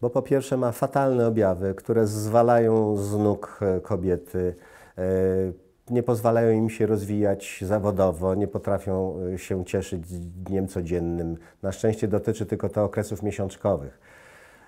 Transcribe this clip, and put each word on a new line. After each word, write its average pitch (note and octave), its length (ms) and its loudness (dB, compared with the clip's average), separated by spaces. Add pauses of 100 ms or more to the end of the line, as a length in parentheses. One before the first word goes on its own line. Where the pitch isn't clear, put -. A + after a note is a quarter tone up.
Bo A#2+ 80 0
po B2+ 120 0
pierwsze C3+ 360 0
ma B2 140 0
fatalne C3 560 2
objawy, G2 460 2
które A2 340 2
zwalają A2 920 4
z G2+ 200 -2
nóg, G#2 440 0
e, F#2 200 0
kobiety, F2+ 760 -2 (420)
e, F#2 60 -4 (880)
nie A#2+ 140 0
pozwalają A#2 480 4
im A2 180 2
się A2 160 0
rozwijać G#2 840 -2
zawodowo, F#2+ 680 2
nie G2+ 120 0
potrafią, F#2+ 680 -4 (180)
e, F#2 40 -6
się F#2 280 -6
cieszyć F2+ 540 -6
dniem F#2 480 -4
codziennym. E2+ 680 -4 (240)
Na G2 100 -2
szczęście A2 360 0
dotyczy G#2 380 -2
tylko G2+ 240 -4
to G#2+ 140 0
okresów G#2 400 -4
miesiączkowych. F#2+ 760 -4 (680)